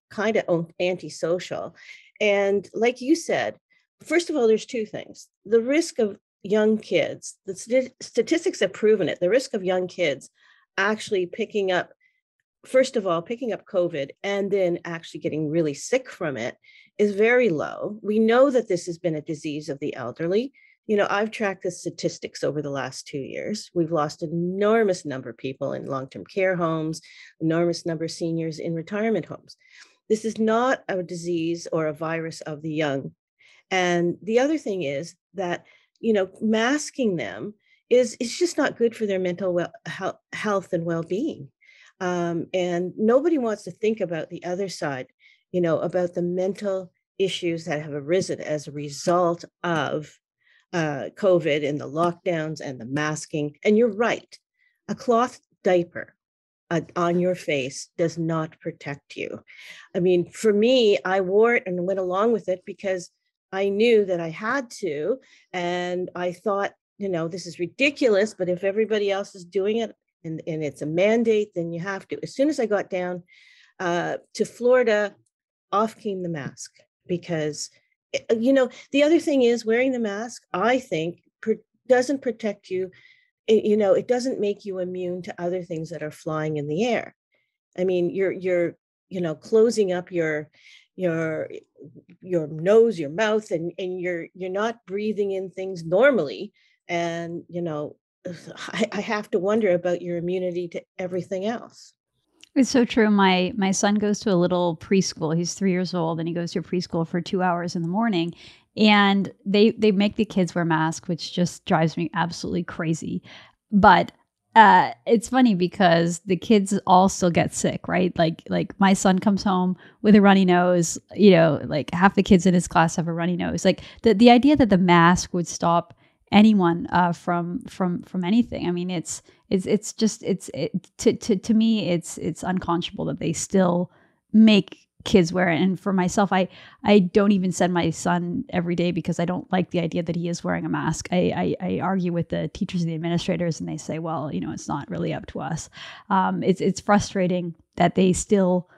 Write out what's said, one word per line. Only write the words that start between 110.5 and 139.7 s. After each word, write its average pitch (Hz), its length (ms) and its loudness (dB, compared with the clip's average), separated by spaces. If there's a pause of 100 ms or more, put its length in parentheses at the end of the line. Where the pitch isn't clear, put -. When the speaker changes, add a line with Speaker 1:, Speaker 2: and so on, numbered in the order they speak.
Speaker 2:
wear 170 100 0
masks, 160 440 0
which - 240 -6
just - 340 -2
drives 165 300 2
me 165 180 -4
absolutely 170 480 -4
crazy. 170 600 -6 (480)
But, 185 420 6 (420)
uh, 185 380 8 (140)
it's 214 220 2
funny 247 260 4
because 175 680 2
the 190 160 -2
kids 196 500 2
all 185 220 8
still 180 220 0
get 160 240 0
sick, - 320 -4
right? 175 300 0
Like, 165 320 0
like, 180 300 -4
my 196 140 6
son 190 260 4
comes 196 240 2
home 185 340 0 (260)
with 214 120 8
a 208 60 10
runny 196 240 8
nose, 180 540 4 (160)
you 196 180 10
know, 165 320 6
like, - 280 -4
half 180 220 4
the 202 80 4
kids 185 240 6
in 180 80 6
his 175 140 2
class 165 280 2
have 165 120 -2
a 170 40 -4
runny 170 240 -2
nose. 175 280 -2
Like, 190 180 2 (200)
the, 226 120 6
the 240 160 10
idea 247 260 8
that 254 140 4
the 196 80 6
mask 175 560 6
would 175 140 -2
stop 170 460 0 (360)
anyone, 190 640 6
uh, 175 200 2
from, 175 560 -4
from, 180 340 -2
from 185 200 -6
anything. 208 460 0
I - 20 0
mean, 180 200 -4
it's, - 320 -8 (260)
it's, 190 180 0
it's - 260 -2
just, - 300 -2
it's, - 320 -6
it, 151 180 -6 (260)
to, - 160 2
to, 220 220 -2
to 214 180 0
me, 220 340 2
it's, 170 300 -4
it's - 260 -6
unconscionable 175 640 -4
that 156 120 -6
they 165 140 -4
still 180 580 0 (420)
make 214 520 6 (200)
kids 175 280 4
wear 180 160 0
it. 165 100 2
And 180 220 0
for 202 120 -4
myself, 185 380 2
I, 185 180 0 (360)
I 208 140 8
don't 202 340 4
even 185 180 0
send 180 220 0
my 170 160 0
son 175 640 -2
every 175 240 -2
day 175 160 0
because 170 280 -4
I 170 60 -2
don't 180 260 -6
like 185 200 0